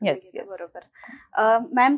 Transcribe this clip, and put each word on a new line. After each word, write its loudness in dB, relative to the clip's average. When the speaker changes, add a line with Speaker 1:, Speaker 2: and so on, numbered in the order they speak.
Speaker 1:
घेतली 0
Speaker 2:
येस, -4
Speaker 1:
पाहिजे. -12
Speaker 2:
येस. -12
Speaker 1:
बरोबर. -12
अ, 4
मॅम, 4